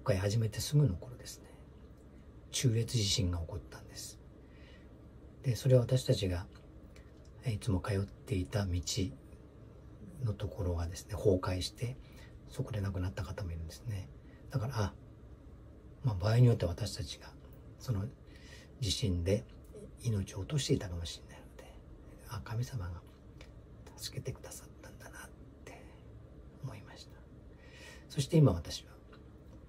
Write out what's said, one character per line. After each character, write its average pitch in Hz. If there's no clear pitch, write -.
会 101
始 101
め 110
て -
す -
ぐ 147
の 90
頃 -
で -
す -
ね、 -
中 117
越 117
地 107
震 90
が 87
起 82
こ -
っ -
た -
ん -
で -
す。 -
で、 123
そ -
れ 127
は 123
私 127
た 110
ち 98
が、 87
え 123
ー、 107
い 98
つ -
も 90
通 104
っ 95
て -
い 90
た 101
道 87
の 104
と 98
こ -
ろ 87
が 85
で 87
す -
ね、 -
崩 95
壊 90
し -
て、 117
そ 135
こ -
で 101
亡 95
く 92
な 92
っ -
た -
方 -
も 82
い 82
る 82
ん 80
で 80
す -
ね。 101
だ 139
か 110
ら、 -
あ、 104
ま 120
あ、 -
場 95
合 113
に 123
よ 113
っ 107
て -
は 87
私 -
た -
ち -
が、 -
そ -
の 98
地 101
震 87
で 98
命 101
を 95
落 92
と 156
し -
て 139
い -
た 95
か 85
も 85
し -
れ -
な -
い -
の -
で、 -
あ、 -
神 113
様 117
が 87
助 -
け -
て -
く -
だ -
さ -
っ -
た -
ん -
だ -
な -
っ -
て -
思 -
い -
ま -
し -
た。 -
そ 147
し 139
て 170
今 135
私 -
は、 -